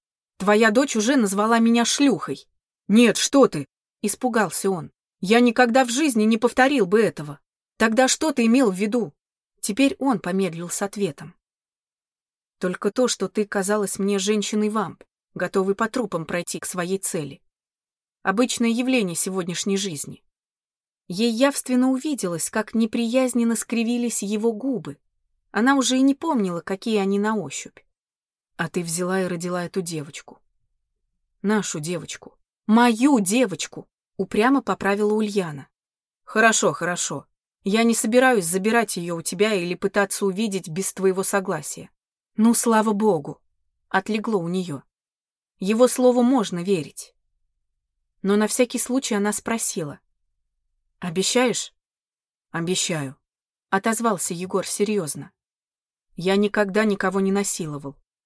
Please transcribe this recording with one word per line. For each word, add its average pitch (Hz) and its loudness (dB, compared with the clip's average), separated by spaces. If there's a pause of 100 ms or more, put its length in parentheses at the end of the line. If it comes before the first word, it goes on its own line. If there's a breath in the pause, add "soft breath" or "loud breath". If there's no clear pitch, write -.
(380)
"Твоя 214 4
дочь 254 2
уже 226 2
назвала 214 2
меня 233 4
шлюхой". 226 0 (400)
"Нет, 220 6
что 269 4
ты!" — 147 -4 (380)
испугался 214 -2
он. 175 -6 (280)
"Я 208 4
никогда 247 4
в 247 -8
жизни 233 2
не 226 4
повторил 254 2
бы 202 2
этого. 151 -4 (380)
Тогда 226 4
что 311 0
ты 233 2
имел 226 4
в 185 -2
виду?" 208 -2 (500)
Теперь 262 2
он 262 0
помедлил 175 -4
с - -6
ответом. 190 -6 (1200)
"Только 185 -4
то, 254 2
что 190 -4
ты 214 -2
казалась 202 -2
мне 202 0
женщиной-вамп, 214 -2 (300)
готовой 190 -2
по 220 -2
трупам 196 -4
пройти 175 -6
к - -10
своей 180 -4
цели. 156 -6 (800)
Обычное 233 0
явление 233 0
сегодняшней 190 -4
жизни". 185 -8 (840)
Ей 220 0
явственно 254 2
увиделось, 254 -4
как 220 -4
неприязненно 233 0
скривились 233 -4
его 214 -2
губы. 208 -6 (540)
Она 254 2
уже 254 2
и 262 4
не 269 4
помнила, 208 -2
какие 214 -4
они 196 0
на 214 0
ощупь. - -8 (800)
"А 165 -4
ты 175 -4
взяла 180 -2
и 185 -2
родила 175 -6
эту 175 -6
девочку. 160 -10 (1000)
Нашу 196 -2
девочку. - -10 (300)
Мою 240 4
девочку!" 190 -2 (300)
упрямо 226 2
поправила 202 0
Ульяна. 196 -4 (560)
"Хорошо, 220 2
хорошо. 170 -6 (380)
Я 214 2
не 233 4
собираюсь 240 4
забирать 208 0
ее 175 -6
у 165 -8
тебя 196 0
или 175 -2
пытаться 196 -2
увидеть 190 -4
без 170 -6
твоего 190 0
согласия". 185 -4 (460)
Ну, 226 6
слава 220 2
богу, 190 0 (480)
отлегло 214 0
у 165 -4
нее. 175 -6 (800)
Его 220 4
слову 247 4
можно 220 0
верить. 175 -4 (1080)
Но 196 2
на 214 2
всякий 240 0
случай 247 -2
она 202 0
спросила: 202 -6 (1000)
"Обещаешь?" 190 -2 (800)
"Обещаю", 165 -4 (540)
отозвался 220 -2
Егор 180 -4
серьезно. 196 -4 (840)
"Я 185 0
никогда 208 2
никого 196 0
не 190 0
насиловал". 151 -4 (300)